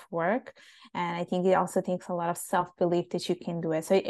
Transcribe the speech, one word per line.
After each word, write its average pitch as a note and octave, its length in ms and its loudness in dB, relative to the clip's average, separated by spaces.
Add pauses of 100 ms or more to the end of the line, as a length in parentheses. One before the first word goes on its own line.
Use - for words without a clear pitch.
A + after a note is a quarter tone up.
work. F3 460 -2 (380)
And F3 240 -4
I F3 80 -4
think F3+ 200 0
it F#3 80 6
also F3+ 280 2
takes F3+ 260 -4
a F#3 60 -4
lot E3+ 160 -2
of F3 80 -2
self-belief F3 720 0
that - 180 -4
you F3 80 0
can E3+ 240 -6
do E3 140 -2
it. D#3 100 -2
So F#3+ 120 2
it, F#3+ 140 4